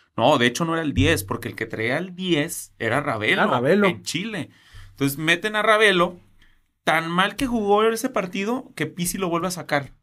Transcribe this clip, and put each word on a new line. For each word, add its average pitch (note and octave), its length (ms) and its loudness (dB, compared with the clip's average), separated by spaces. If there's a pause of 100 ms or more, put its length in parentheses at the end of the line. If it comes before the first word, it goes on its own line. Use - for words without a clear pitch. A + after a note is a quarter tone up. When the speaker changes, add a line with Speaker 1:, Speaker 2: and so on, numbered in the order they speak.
(160)
Speaker 1:
No, C3 200 6
de A#2 100 2
hecho B2 200 0
no E3 80 -2
era E3 80 -4
el D3 100 -4
diez, D3 320 2
porque A#2 240 -6
el G#2 80 -10
que - 80 -6
traía A2+ 320 -4
el F3+ 180 -6
diez E3+ 640 -2
era A#2 220 0
Ravelo, A#2+ 320 -2
Speaker 2:
Era F#3+ 140 2
Ravelo. E3+ 400 2
Speaker 1:
en C#3 160 -2
Chile. F#3+ 480 -6 (400)
Entonces C#3+ 260 -2
meten E3+ 400 0
a G#3+ 60 0
Ravelo, G3+ 560 4 (680)
tan E3 260 2
mal F#3+ 240 2
que C#4 120 -4
jugó G#3+ 380 2
ese A3+ 260 0
partido G3+ 680 -4
que D#3 100 -4
Pizzi F3 300 -6
lo F#3+ 140 -2
vuelve E3+ 160 -2
a F3+ 60 -4
sacar C#3+ 500 -4